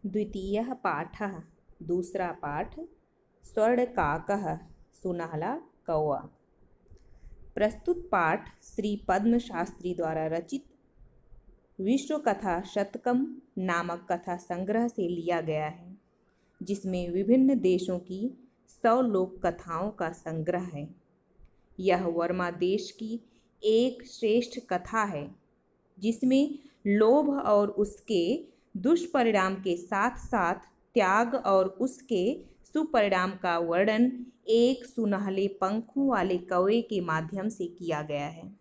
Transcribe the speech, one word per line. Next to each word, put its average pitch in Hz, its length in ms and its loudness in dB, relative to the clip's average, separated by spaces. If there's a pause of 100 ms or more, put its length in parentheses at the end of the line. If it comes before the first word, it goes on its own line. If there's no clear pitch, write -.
द्वितीयः 208 680 -2
पाठः, 180 680 -4 (400)
दूसरा 175 500 -2
पाठ, 170 480 -6 (640)
स्वर्णकाकः, 208 1160 0 (440)
सुनहला 170 540 -4
कौवा। 156 720 -4 (1300)
प्रस्तुत 220 580 -2
पाठ 170 360 2 (140)
श्री 208 460 -4
पद्म 208 300 4
शास्त्री 175 560 -6
द्वारा 160 320 -2
रचित 170 380 -4 (1160)
विश्व 269 380 0
कथा 202 440 -2
शतकम 233 760 -2 (220)
नामक 175 540 -2
कथा 175 240 -4
संग्रह 190 520 -2
से 190 200 -2
लिया 170 320 -2
गया 151 260 -2
है, 175 320 -14 (640)
जिसमें 185 480 -4
विभिन्न 240 500 4
देशों 185 380 2
की 196 500 -8 (200)
सौ 240 320 4
लोक 185 460 0
कथाओं 175 440 -4
का 165 200 -4
संग्रह 165 520 -4
है। 156 320 -10 (840)
यह 185 260 2
वर्मा 175 440 0
देश 180 400 0
की 226 300 -8 (440)
एक 240 420 2
श्रेष्ठ 233 540 0 (100)
कथा 196 340 0
है, 160 300 -6 (640)
जिसमें 254 600 2 (280)
लोभ 226 440 6
और 208 400 4
उसके 202 800 0 (260)
दुष्परिणाम 226 800 2
के 190 220 -2
साथ-साथ 196 800 0 (400)
त्याग 220 400 4
और 190 340 4
उसके 226 760 -2 (200)
सुपरिणाम 202 640 2
का 180 280 -2
वर्णन 208 680 2 (220)
एक 233 360 4
सुनहले 202 640 0
पंखों 220 600 -2
वाले 190 300 2
कौवे 190 440 2
के 214 180 -2
माध्यम 170 480 -2
से 190 180 -4
किया 165 360 -4
गया 147 240 -4
है। 170 340 -14